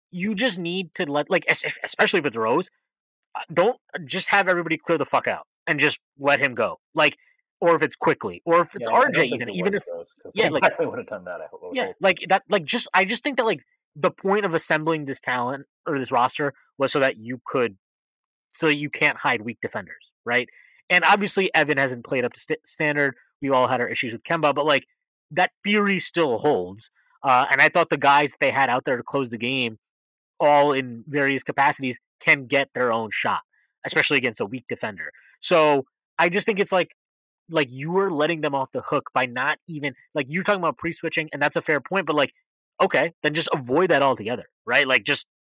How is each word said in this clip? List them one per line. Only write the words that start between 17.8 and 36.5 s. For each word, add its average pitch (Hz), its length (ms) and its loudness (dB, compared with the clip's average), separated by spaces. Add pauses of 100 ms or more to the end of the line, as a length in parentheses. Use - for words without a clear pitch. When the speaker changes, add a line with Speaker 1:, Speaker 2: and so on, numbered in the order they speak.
Speaker 1:
so 160 100 2
that 147 80 4
you 147 160 -6
can't 147 260 0
hide 127 240 -2
weak 113 200 -10
defenders, - 500 -12 (120)
right? 123 240 -2 (420)
And 180 140 4
obviously, 196 520 2
Evan 147 240 2
hasn't 127 260 -2
played 127 180 -2
up 123 100 -2
to - 60 -20
st-, - 260 -6
standard. 147 500 0 (260)
We've 135 120 0
all 127 140 4
had 123 140 0
our 117 80 -4
issues 117 240 -6
with 117 100 -14
Kemba, 151 300 0
but, 139 140 -2
like, 139 180 2 (460)
that 180 200 0 (120)
theory 196 360 0
still 143 380 0
holds. 101 540 -2 (320)
Uh, 131 280 4
and 135 80 2
I 151 100 6
thought 165 200 2
the 151 80 0
guys 143 420 4
they 139 120 2
had 135 180 2
out 135 160 0
there 131 120 0
to 120 60 -8
close 135 280 -4
the 117 80 -8
game, 120 400 -4 (600)
all 147 340 6
in 123 340 -4
various 139 340 0
capacities, 139 560 -2 (220)
can 143 260 2
get 135 300 0
their 123 160 0
own 113 200 -2
shot, - 300 -2 (420)
especially 143 360 0
against 120 220 -4
a 104 40 -2
weak 117 240 -10
defender. 98 420 -8 (300)
So 151 440 4 (340)
I 175 100 4
just 190 160 -2
think 202 140 -2